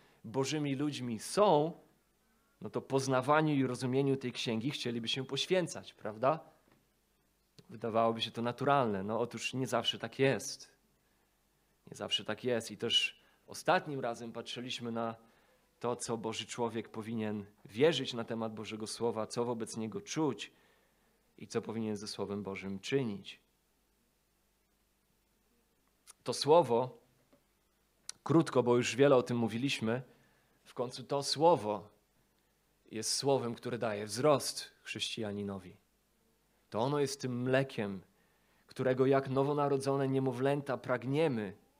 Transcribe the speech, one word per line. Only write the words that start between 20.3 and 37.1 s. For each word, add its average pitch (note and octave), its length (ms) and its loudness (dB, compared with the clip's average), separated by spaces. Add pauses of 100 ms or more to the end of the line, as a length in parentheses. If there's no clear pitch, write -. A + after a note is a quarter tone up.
i G#2 80 -16
co A2+ 160 -4
powinien A2 340 -4
ze G#2 120 -10
Słowem G2+ 340 -6
Bożym G2 380 -8
czynić. A#2 600 -4 (2750)
To B2 100 -4
Słowo, B2+ 680 4 (1200)
krótko, C#3 400 6
bo A#2+ 140 6
już A#2 200 2
wiele C#3 200 8
o A#2+ 60 8
tym A#2+ 140 0
mówiliśmy, A#2 680 0 (640)
w - 100 -20
końcu B2+ 300 -6
to C#3 180 -2
Słowo B2+ 680 2 (1000)
jest A2 240 -4
Słowem, B2 400 2
które B2 240 -6
daje G#2+ 280 -4
wzrost B2+ 640 2 (120)
chrześcijaninowi. G2+ 920 -6 (920)
To G#2 100 0
ono C#3+ 200 2
jest C#3 200 -2